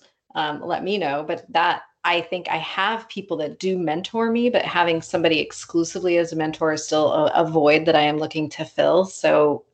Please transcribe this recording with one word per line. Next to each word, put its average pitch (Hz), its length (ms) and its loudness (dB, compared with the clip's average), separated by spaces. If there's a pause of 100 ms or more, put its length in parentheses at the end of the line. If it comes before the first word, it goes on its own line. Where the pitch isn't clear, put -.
(340)
um, 151 280 -4
let 170 220 -4
me 196 140 -2
know. 147 280 -2
But 165 260 -8
that, 170 300 0 (220)
I 175 180 0
think 175 260 -8
I - 100 -4
have 202 500 -4
people 190 300 -8
that 151 200 -6
do 185 200 -2
mentor 190 520 -2
me, 233 200 2
but 233 120 2
having 170 400 2
somebody 165 380 2
exclusively 170 800 -2
as 170 140 0
a 160 40 -6
mentor 156 380 0
is 151 100 -6
still 156 280 2
a, 151 220 4
a 170 120 4
void 156 400 4
that 160 100 4
I 151 60 4
am 151 160 0
looking 156 320 -4
to - 140 -10
fill. 151 400 2
So 151 680 2